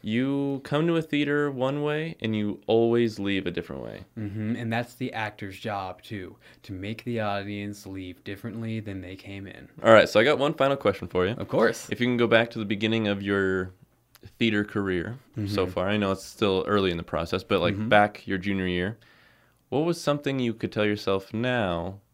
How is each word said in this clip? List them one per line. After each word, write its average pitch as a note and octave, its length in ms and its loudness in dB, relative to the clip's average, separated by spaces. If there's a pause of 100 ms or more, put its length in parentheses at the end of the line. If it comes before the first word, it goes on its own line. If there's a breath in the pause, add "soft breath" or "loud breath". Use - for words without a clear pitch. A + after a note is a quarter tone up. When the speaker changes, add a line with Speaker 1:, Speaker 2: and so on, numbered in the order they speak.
Speaker 1:
You C#3 600 -2
come D3+ 240 0
to E3+ 80 2
a D#3+ 60 0
theater D3 500 0
one C3 300 -2
way, D3+ 380 -4
and A2 140 -2
you G#2 320 -2
always A#2 540 4
leave G2 260 0
a F#2 40 -2
different E2 340 -8
way. A1 160 -12 (180)
Speaker 2:
Mm-hmm. G#2+ 380 -4
And A2+ 160 -4
that's A#2+ 220 -4
the B2+ 180 -8
actor's G#2 460 -8
job, F#2+ 440 -6
too, F#2+ 340 -12 (280 loud breath)
to - 80 -12
make G2+ 320 -8
the A#2 160 -4
audience G2+ 640 -6
leave F#2+ 380 -12
differently A2+ 560 -8
than G2+ 220 -10
they F2+ 120 -12
came G2 320 -14
in. - 220 -18 (160)
Speaker 1:
All A2+ 80 10
right, G2 160 12
so - 100 4
I A2+ 60 8
got C#3 140 4
one D3 160 2
final C#3 220 2
question G2+ 300 0
for F2+ 200 2
you. G#2+ 120 0
Speaker 2:
Of G#2 100 -8
course. A#3+ 420 0
Speaker 1:
If A2 100 -4
you B2 60 2
can B2 100 0
go A#2 100 4
back A2+ 260 4
to A#2 60 -8
the A2 60 -4
beginning G#2+ 420 0
of G2+ 160 0
your F#2+ 480 0 (680)
theater G#2+ 260 2
career G2 520 -4 (200)
so G#2+ 60 -6 (240)
Speaker 2:
Mm-hmm. F#2 60 -6
Speaker 1:
far, F2+ 180 -2
I G#2+ 60 2
know G2+ 140 0
it's F#2+ 140 -4
still F#2+ 420 0
early G2 240 2
in E2+ 60 -2
the E2 80 -6
process, E2 400 -4
but, F#2+ 160 2
like, F2 140 2
Speaker 2:
Mm-hmm. G#2+ 160 -4
Speaker 1:
back G#2 360 4
your F#2+ 120 -2
junior F#2+ 280 -2
year, F2+ 320 -2 (720 soft breath)
what C#3+ 160 0
was E3+ 160 -2
something C#3+ 400 -2
you A#2 140 0
could G#2+ 180 -6
tell G#2+ 140 2
yourself G2+ 460 -2
now G2+ 680 -2 (140)